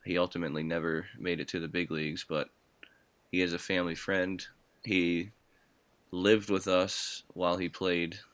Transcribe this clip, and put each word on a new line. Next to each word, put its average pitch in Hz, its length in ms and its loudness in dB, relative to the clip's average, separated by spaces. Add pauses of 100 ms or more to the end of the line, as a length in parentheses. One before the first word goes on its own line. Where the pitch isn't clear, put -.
He 90 120 0
ultimately 85 460 0
never 80 440 -2 (120)
made 87 220 -2
it - 80 -6
to 92 100 -4
the 82 80 -4
big 87 240 -2
leagues, 78 380 -4
but 76 200 -2 (840)
he 90 80 2
is 90 120 2
a 87 60 -4
family 87 380 -2
friend. 92 500 -2 (380)
He 90 480 2 (800)
lived 101 360 4
with 98 200 0
us - 640 2
while 87 240 2
he 90 120 -2
played 85 520 -2 (140)